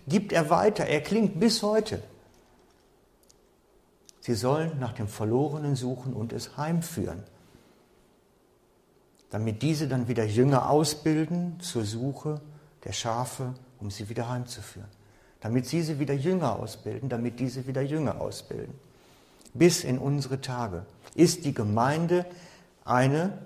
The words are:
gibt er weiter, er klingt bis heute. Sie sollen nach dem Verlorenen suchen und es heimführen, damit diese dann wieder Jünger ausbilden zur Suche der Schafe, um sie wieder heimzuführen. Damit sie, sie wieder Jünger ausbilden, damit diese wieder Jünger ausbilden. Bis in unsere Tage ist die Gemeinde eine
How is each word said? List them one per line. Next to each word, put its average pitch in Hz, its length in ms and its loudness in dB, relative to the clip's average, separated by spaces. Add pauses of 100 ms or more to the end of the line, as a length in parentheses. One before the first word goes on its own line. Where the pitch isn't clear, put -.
gibt - 240 2
er 160 160 4
weiter, 180 380 4
er 147 160 2
klingt 202 360 2
bis 220 240 4
heute. 214 400 0 (2250)
Sie 120 140 -2
sollen 147 440 0
nach 123 140 -4
dem 107 160 -6
Verlorenen 143 680 0
suchen 127 380 -4
und 113 180 -6
es - 240 -10
heimführen, 143 640 -4 (2000)
damit 107 340 -2
diese 151 260 2
dann 127 200 0
wieder 113 160 2
Jünger 120 460 4
ausbilden 160 880 2
zur 113 240 -4
Suche 135 560 -4 (440)
der 98 80 -8
Schafe, 123 600 -4 (240)
um 104 120 -8
sie 101 180 -8
wieder 117 200 -4
heimzuführen. 107 600 -8 (520)
Damit 123 260 0
sie, 165 160 0
sie 156 160 -2
wieder 143 160 0
Jünger 147 440 0
ausbilden, 110 500 -8
damit 120 320 -4
diese 127 260 -4
wieder 131 160 -2
Jünger 143 380 -2
ausbilden. - 540 -8 (800)
Bis 170 320 4
in 131 140 0
unsere 139 420 -2
Tage 117 460 -6 (280)
ist 170 300 6
die 117 80 0
Gemeinde 143 720 2 (600)
eine 139 600 4